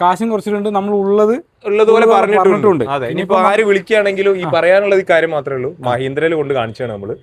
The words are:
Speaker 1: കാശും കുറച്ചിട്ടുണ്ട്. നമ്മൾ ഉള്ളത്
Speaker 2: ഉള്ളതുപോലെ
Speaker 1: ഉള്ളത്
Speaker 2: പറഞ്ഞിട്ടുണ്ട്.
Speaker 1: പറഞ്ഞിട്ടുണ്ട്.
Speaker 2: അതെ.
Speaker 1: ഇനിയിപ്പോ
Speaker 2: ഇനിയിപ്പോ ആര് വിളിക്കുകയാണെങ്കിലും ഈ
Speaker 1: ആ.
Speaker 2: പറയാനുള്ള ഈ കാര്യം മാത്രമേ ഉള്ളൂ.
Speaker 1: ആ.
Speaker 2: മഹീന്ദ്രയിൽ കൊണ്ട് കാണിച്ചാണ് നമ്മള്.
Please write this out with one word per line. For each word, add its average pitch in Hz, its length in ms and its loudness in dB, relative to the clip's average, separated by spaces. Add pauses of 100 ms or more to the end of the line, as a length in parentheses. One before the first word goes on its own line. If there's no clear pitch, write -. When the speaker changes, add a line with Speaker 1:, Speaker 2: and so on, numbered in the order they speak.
Speaker 1:
കാശും 180 280 0
കുറച്ചിട്ടുണ്ട്. 208 400 -4
നമ്മൾ 202 240 -2
ഉള്ളത് 214 500 0 (220)
Speaker 2:
ഉള്ളതുപോലെ 214 400 4
Speaker 1:
ഉള്ളത് 208 160 4
Speaker 2:
പറഞ്ഞിട്ടുണ്ട്. 190 280 2
Speaker 1:
പറഞ്ഞിട്ടുണ്ട്. 165 360 2
Speaker 2:
അതെ. 135 220 -4
Speaker 1:
ഇനിയിപ്പോ 185 280 -2
Speaker 2:
ഇനിയിപ്പോ 185 160 2
ആര് 220 120 2
വിളിക്കുകയാണെങ്കിലും 196 720 0
ഈ 180 60 -6
Speaker 1:
ആ. 160 100 -4
Speaker 2:
പറയാനുള്ള 190 420 2
ഈ 190 140 2
കാര്യം 165 220 2
മാത്രമേ 139 240 -4
ഉള്ളൂ. 131 160 -6
Speaker 1:
ആ. 147 180 -6
Speaker 2:
മഹീന്ദ്രയിൽ 139 460 -2
കൊണ്ട് 143 180 -4
കാണിച്ചാണ് 117 380 -4
നമ്മള്. 101 320 -10